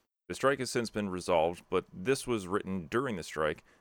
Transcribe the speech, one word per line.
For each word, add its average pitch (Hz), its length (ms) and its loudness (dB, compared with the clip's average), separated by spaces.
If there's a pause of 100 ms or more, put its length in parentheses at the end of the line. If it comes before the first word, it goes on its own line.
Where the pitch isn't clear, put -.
(280)
The 90 60 -6
strike 135 240 2
has 123 120 -4
since 117 200 0
been 104 180 -2
resolved, 87 600 2
but 90 200 2
this 101 360 -2
was 110 200 -2
written 92 440 -2
during 120 260 0
the 80 60 -6
strike, 78 420 -2 (160)